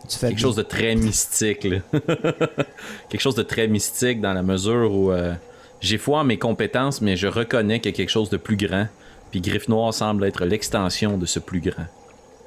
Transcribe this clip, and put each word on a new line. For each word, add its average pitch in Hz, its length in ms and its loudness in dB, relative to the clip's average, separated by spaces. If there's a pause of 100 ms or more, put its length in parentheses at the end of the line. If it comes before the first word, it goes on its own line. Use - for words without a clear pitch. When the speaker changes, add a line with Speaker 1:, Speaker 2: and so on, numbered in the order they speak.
Speaker 1:
Tu - 80 -6
fais 123 120 0
Speaker 2:
quelque 110 80 -2
Speaker 1:
bien. 117 100 2
Speaker 2:
chose 120 80 0
de 104 80 0
très 113 320 0
mystique, 110 680 0
là. 95 140 2 (140)
<laughs> 151 100 2 (1080)
Quelque 104 120 -4
chose 135 140 2
de 113 80 0
très 113 240 0
mystique 113 520 0
dans 98 140 0
la 92 80 0
mesure 101 500 2
où, 95 200 4
euh, 87 240 0 (440)
j'ai 107 180 0
foi 143 220 2
en 156 40 2
mes 120 140 2
compétences, 123 640 -2
mais 98 160 2
je 90 80 0
reconnais 113 540 0
qu'il 107 120 0
y 87 40 -10
a - 20 -4
quelque 92 140 -2
chose 107 180 0
de 98 80 0
plus - 180 -2
grand. 101 320 0 (440)
Puis 92 100 -2
Griffe 98 260 -2
Noire 113 240 2
semble 107 340 0
être 95 200 0
l'extension 101 720 0
de 90 80 -2
ce - 140 -2
plus 90 200 -4
grand. 85 280 -4 (580)